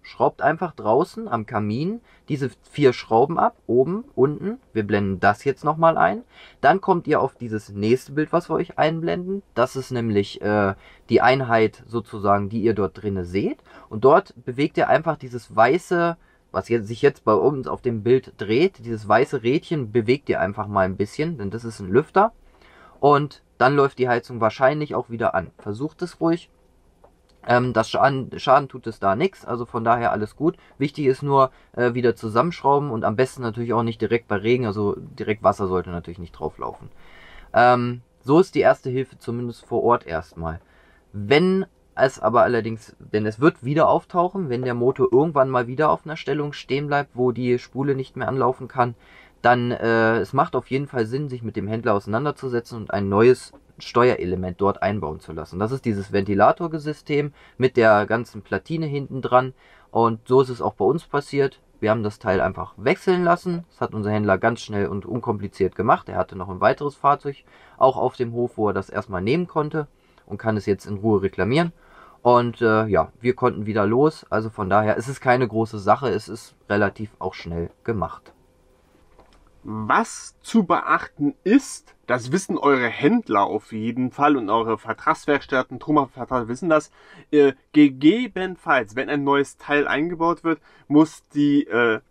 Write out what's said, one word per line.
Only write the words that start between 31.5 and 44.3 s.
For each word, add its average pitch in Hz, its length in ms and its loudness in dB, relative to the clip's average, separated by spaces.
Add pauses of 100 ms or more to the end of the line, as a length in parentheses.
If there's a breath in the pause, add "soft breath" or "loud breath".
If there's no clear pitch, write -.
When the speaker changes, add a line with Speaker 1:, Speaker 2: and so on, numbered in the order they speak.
Speaker 1:
äh, 120 200 0
wieder 120 220 0
zusammenschrauben 139 760 0
und 113 140 -4
am 104 120 -2
besten 131 260 -2
natürlich 117 300 -6
auch 117 120 0
nicht 113 160 -6
direkt 113 260 -2
bei 104 100 -2
Regen, 120 300 0
also 101 300 -2
direkt - 480 -6
Wasser 98 240 2
sollte 90 220 -2
natürlich 85 280 -10
nicht 87 140 -16
drauflaufen. 64 560 -10 (640 loud breath)
Ähm, 123 480 2 (220)
so 143 180 4
ist - 160 -2
die 147 40 4
erste - 300 2
Hilfe 131 280 -6
zumindest 120 460 -10
vor - 200 -2
Ort 117 220 2
erstmal. 82 540 -10 (520 soft breath)
Wenn 165 540 2 (280)
es - 240 0
aber 113 240 2
allerdings, 113 560 -2
denn 107 260 -4
es 107 140 -4
wird 143 260 0
wieder 143 240 2
auftauchen, 180 600 -2